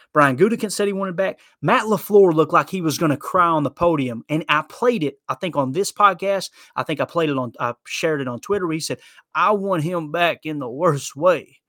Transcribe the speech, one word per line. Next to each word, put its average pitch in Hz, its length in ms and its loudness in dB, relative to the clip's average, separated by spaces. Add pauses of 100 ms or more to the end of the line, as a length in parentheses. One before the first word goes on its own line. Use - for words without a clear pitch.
(140)
Brian 139 240 4
Gutekunst 214 360 2
said 208 120 -2
he 202 80 -2
wanted 190 220 -4
back. 185 240 -4 (220)
Matt 220 240 2
LaFleur 202 480 4
looked 156 200 2
like 127 160 2
he 185 120 -4
was 147 160 0
gonna 165 200 0
cry 175 300 2
on 160 160 2
the 135 80 -2
podium. 135 580 -2
And 156 180 -2
I 151 220 2
played 240 340 -2
it, 135 240 -4
I 131 60 -4
think, 151 220 -8
on 135 160 0
this 185 200 -2
podcast. 196 600 0 (240)
I 135 80 -4
think 147 160 -4
I 135 60 -2
played 160 240 -2
it 143 80 -2
on, 120 220 -6
I 120 140 -2 (140)
shared 156 340 -2
it 127 60 -6
on 120 140 -8
Twitter 196 260 -4
where 160 80 -4
he 160 40 -4
said, 143 200 -8 (340)
"I 175 180 2
want 190 320 -2
him 165 280 -4
back 165 340 0
in 151 140 -6
the 127 100 -8
worst 143 460 -2
way." 156 540 0